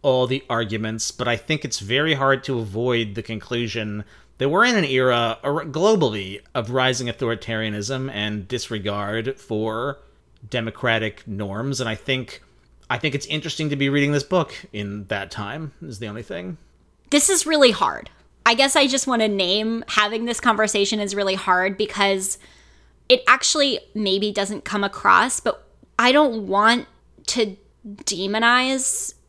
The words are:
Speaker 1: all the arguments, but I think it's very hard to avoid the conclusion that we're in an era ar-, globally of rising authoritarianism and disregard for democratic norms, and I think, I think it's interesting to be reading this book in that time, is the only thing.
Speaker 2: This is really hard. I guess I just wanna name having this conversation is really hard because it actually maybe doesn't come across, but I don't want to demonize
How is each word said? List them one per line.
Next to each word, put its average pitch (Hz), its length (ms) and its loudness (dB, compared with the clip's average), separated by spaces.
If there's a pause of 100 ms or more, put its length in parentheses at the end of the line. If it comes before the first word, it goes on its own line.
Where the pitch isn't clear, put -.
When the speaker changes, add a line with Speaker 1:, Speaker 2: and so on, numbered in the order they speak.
Speaker 1:
all 127 240 4
the 131 240 -2
arguments, 110 600 -4
but 120 160 -4
I 117 80 2
think - 280 -4
it's 123 140 -6
very 139 360 0
hard 135 300 2
to 131 140 -2
avoid 113 560 0
the 110 80 -6
conclusion 107 840 -6 (340)
that 135 100 0
we're 185 160 4
in 247 120 2
an 185 80 4
era 123 600 2
ar-, 143 200 -2
globally 139 760 0 (140)
of 113 160 -4
rising 127 360 0
authoritarianism 113 1040 -4
and 104 360 -4
disregard 107 880 -4
for 110 600 -4 (500)
democratic 113 800 -2
norms, 107 520 -4
and 120 80 -2
I 107 60 -2
think, - 480 -6 (460)
I 123 100 -2
think 139 160 -2
it's 139 120 -4
interesting 156 440 -4
to 143 60 -2
be 139 120 0
reading 143 240 2
this 143 120 0
book 180 300 0 (180)
in 104 340 -8
that 98 240 -4
time, 131 420 -8 (100)
is 131 180 -12
the 117 80 -8
only 110 140 -10
thing. 180 340 -10 (540)
Speaker 2:
This 285 180 4
is 349 180 2
really 294 260 6
hard. 123 380 -2 (360)
I 233 80 6
guess 269 220 2
I 285 100 6
just 262 200 0
wanna 233 220 2
name 208 600 0
having 214 360 0
this 233 160 -4
conversation 214 600 2
is 202 140 -4
really 196 200 0
hard 185 420 0
because 196 640 -2 (680)
it 247 200 6
actually 269 520 2 (140)
maybe 202 380 0
doesn't 202 320 -4
come 202 200 -2
across, 196 560 4
but - 260 -4 (320)
I 247 140 6
don't 247 340 4
want 214 400 4 (400)
to - 320 -2 (460)
demonize 233 1120 0 (140)